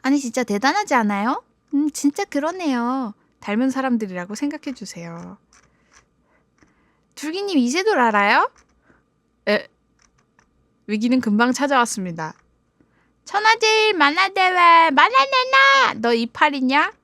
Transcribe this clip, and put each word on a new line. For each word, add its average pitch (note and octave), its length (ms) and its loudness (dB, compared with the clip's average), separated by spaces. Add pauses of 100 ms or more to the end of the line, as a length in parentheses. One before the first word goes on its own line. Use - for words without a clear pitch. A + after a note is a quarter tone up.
아니, C#4 160 0
진짜 B3+ 260 -4
대단하지 C#4 500 -2
않아요? A3 480 -2 (300)
음, D4 180 0
진짜 D4 340 -4
그러네요. C4+ 880 -4 (260)
닮은 A#3 300 -2
사람들이라고 G#3+ 640 -4
생각해주세요. F#3+ 1040 -10 (1800)
둘기님, F4 440 -4
이세돌 E4 400 0
알아요? A3+ 520 2 (1000)
에, - 180 -2 (1200)
위기는 A#3+ 340 0
금방 A#3 320 0
찾아왔습니다. G#3+ 800 -2 (920)
천하제일 A4 720 2
만화대회, F4 960 4
만화내놔! C5 1040 4
너 A#3 180 0
이파리냐? C#4 800 0 (120)